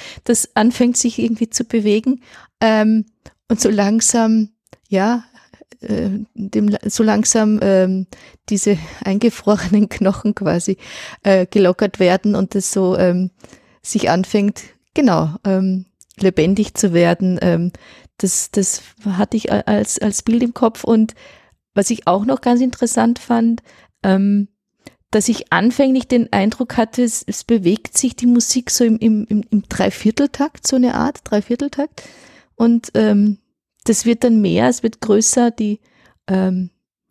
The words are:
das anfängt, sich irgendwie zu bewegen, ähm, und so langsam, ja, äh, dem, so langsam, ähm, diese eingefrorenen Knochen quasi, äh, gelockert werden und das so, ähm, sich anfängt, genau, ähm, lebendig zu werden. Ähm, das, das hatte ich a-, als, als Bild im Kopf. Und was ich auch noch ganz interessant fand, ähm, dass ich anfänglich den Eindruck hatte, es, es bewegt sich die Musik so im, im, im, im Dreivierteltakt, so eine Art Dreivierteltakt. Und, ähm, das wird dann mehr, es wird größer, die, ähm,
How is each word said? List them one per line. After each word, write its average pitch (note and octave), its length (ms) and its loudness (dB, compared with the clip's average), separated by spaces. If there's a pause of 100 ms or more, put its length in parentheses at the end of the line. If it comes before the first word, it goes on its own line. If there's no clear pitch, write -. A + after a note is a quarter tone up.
(220)
das - 320 -2
anfängt, A#3+ 420 2
sich A3+ 220 -2
irgendwie A3+ 320 -2
zu - 140 -4
bewegen, A3 560 0 (400)
ähm, A3 460 2 (440)
und A3 100 0
so - 100 2
langsam, A3 800 2 (380)
ja, A3 360 0 (560)
äh, G#3 300 -4 (240)
dem, G#3 420 -2 (100)
so G#3 160 -2
langsam, G#3+ 580 2
ähm, F#3+ 460 2 (420)
diese G3+ 300 0 (260)
eingefrorenen G#3 840 0
Knochen G3+ 480 -2
quasi, F3+ 400 -2 (480)
äh, F#3+ 220 4
gelockert F#3+ 520 2
werden F#3+ 380 2
und F#3+ 180 -2
das G3 180 -4
so, F#3 240 0
ähm, F3+ 340 0 (520)
sich - 280 -4
anfängt, G3 500 0 (340)
genau, E3 360 2 (140)
ähm, F#3+ 420 -2 (340)
lebendig F#3+ 540 0
zu F#3 180 0
werden. E3+ 500 2
Ähm, F3 300 0 (460)
das, - 340 -4
das - 300 -2 (220)
hatte G3+ 320 -2
ich - 140 -4
a-, G#3 120 0
als, G#3 360 -2
als - 240 -4
Bild A#3 220 0
im A#3+ 100 -4
Kopf. A3+ 300 -2
Und A3 300 2 (600)
was G3+ 160 0
ich - 160 -8
auch G3 180 0
noch C4 180 -2
ganz A#3+ 180 2
interessant A#3+ 580 0
fand, A#3 420 0 (440)
ähm, G3+ 440 2 (600)
dass - 180 0
ich - 240 -4
anfänglich B3+ 540 2
den A#3+ 260 0
Eindruck G#3 440 -2
hatte, A3+ 260 0
es, A#3 240 -2
es - 160 -10
bewegt G3+ 560 0
sich B3 160 -2
die A#3+ 120 -4
Musik A#3+ 440 0
so - 140 0
im, A3+ 140 2
im, A3 300 0
im, G#3 220 -2
im G3+ 180 0
Dreivierteltakt, - 1000 -2
so C4 100 0
eine B3 180 2
Art - 300 -4
Dreivierteltakt. C4 800 -4 (500)
Und, A#3 400 0
ähm, G#3 440 2 (460)
das - 220 0
wird A#3 160 0
dann A3+ 180 4
mehr, G3+ 280 2
es A#3+ 160 -2
wird A3+ 160 -4
größer, A3+ 500 2
die, G#3 300 -4 (480)
ähm, F#3 420 -2 (400)